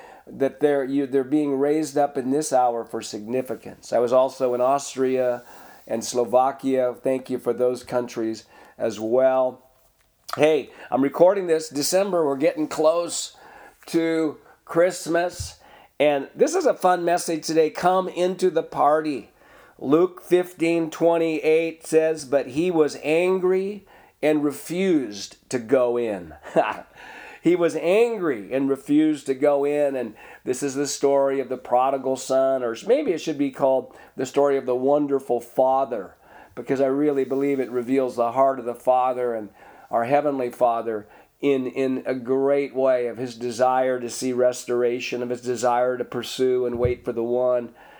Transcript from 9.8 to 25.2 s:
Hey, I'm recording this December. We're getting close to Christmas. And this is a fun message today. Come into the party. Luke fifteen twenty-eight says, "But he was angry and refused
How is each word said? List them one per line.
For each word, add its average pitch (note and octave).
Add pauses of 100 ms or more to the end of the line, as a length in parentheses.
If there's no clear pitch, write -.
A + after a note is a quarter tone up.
Hey, D3 (220)
I'm C3
recording F3+
this D#3+
December. F3
We're C#3
getting D3+
close F3 (520)
to D#3+ (300)
Christmas. F3 (380)
And C#3+
this D4+
is F4+
a G#3+
fun F3+
message E3+
today. D#3
Come F#3
into F3+
the D#3
party. D3+ (480)
Luke E3
fifteen E3+
twenty-eight E3
says, D#3+
"But C3
he D#3+
was D3
angry F#3 (340)
and D3+
refused C#3+